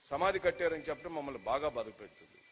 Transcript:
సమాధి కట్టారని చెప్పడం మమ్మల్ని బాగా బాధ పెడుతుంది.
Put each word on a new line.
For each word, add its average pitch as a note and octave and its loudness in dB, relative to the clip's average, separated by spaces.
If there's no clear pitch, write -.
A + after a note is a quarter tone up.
సమాధి F#3 2
కట్టారని E3+ 2
చెప్పడం D#3+ -6
మమ్మల్ని C#3 -4
బాగా C3+ 0
బాధ A#2+ -2
పెడుతుంది. - -18